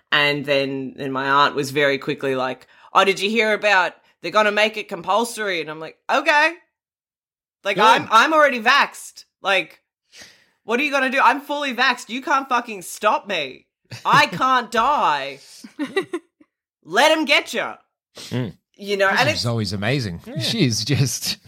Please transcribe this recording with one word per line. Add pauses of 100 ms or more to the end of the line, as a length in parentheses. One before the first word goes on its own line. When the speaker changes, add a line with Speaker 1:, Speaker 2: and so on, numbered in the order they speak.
(120)
Speaker 1:
And
then,
then
my
aunt
was
very
quickly
like, (260)
"Oh,
did
you
hear
about (280)
they're
gonna
make
it
compulsory?"
And
I'm
like, (120)
"Okay." (1120)
Like,
Speaker 2:
Good.
Speaker 1:
I'm,
I'm
already
vaxxed. (160)
Like, (840)
what
are
you
gonna
do?
I'm
fully
vaxxed.
You
can't
fucking
stop
me. (400)
I
Speaker 2:
<laughs>
Speaker 1:
can't
die. (380)
Speaker 3:
<laughs>
Speaker 1:
Let
'em
get
ya. (420)
Speaker 4:
Mm. (220)
Speaker 1:
You
know,
and
it's
Speaker 2:
Zoe's
amazing.
Speaker 4:
Yeah.
Speaker 2:
She's
just (100)